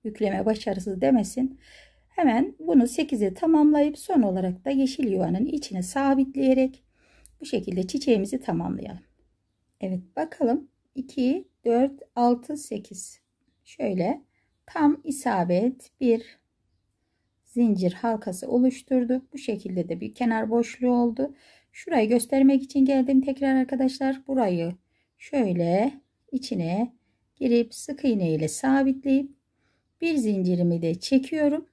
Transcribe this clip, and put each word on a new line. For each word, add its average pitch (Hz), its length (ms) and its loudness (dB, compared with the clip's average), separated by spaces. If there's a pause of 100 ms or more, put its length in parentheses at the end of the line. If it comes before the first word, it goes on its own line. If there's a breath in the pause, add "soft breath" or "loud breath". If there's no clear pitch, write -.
Yükleme 196 400 -4
başarısız 196 560 -4
demesin. 262 580 2 (500 soft breath)
Hemen 294 500 0
bunu 311 280 4
sekize 208 460 -2
tamamlayıp 302 640 4
son 330 240 2
olarak 185 440 -2
da 269 40 -4
yeşil 269 420 0
yuvanın 185 340 0
içine 285 380 -6
sabitleyerek 269 1000 2 (580 soft breath)
bu 294 40 -14
şekilde 185 420 -4
çiçeğimizi 247 520 0
tamamlayalım. 180 640 -6 (760)
Evet 185 200 -4 (140)
bakalım. 302 520 -2 (280)
İki, 269 520 -4 (180)
dört, 254 360 0 (140)
altı, 240 420 0
sekiz. - 640 -12 (420)
Şöyle 208 580 -4 (440)
tam 302 380 2
isabet 214 880 -2 (100)
bir 233 380 0 (1040)
zincir 196 500 0
halkası 214 540 -6
oluşturduk. 254 840 0
Bu 285 40 -14
şekilde 185 520 -6
de 170 120 -8
bir 214 120 -10
kenar 220 360 -2
boşluğu 240 420 0
oldu. 240 440 0 (360 loud breath)
Şurayı 240 380 -2
göstermek 269 540 2
için 269 220 2
geldim 262 360 2
tekrar 269 340 0
arkadaşlar. 262 720 -2
Burayı 185 480 0 (420)
şöyle 196 760 0 (380)
içine 208 640 -4 (420)
girip 240 380 0
sık - 320 -10
iğne 185 280 2
ile 156 140 -2
sabitleyip 269 880 0 (680)
bir 330 140 0
zincirimi 180 680 0
de 165 140 -2
çekiyorum. 294 760 -2